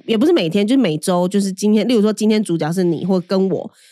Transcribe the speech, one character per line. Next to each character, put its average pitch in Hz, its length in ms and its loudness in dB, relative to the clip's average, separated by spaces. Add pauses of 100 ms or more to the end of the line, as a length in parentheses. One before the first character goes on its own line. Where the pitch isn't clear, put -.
也 220 120 0
不 220 80 2
是 349 80 4
每 190 160 2
天， 202 180 0
就 254 80 2
是 269 60 4
每 156 160 0
周， 180 320 0
就 202 100 0
是 196 120 -2
今 202 200 -2
天， 214 160 2
例 254 80 2
如 208 60 4
说 214 100 2
今 214 180 -2
天 214 140 2
主 170 140 -2
角 156 160 -4
是 190 100 0
你 170 220 0
或 190 160 0
跟 190 260 0
我， - 240 -6 (200)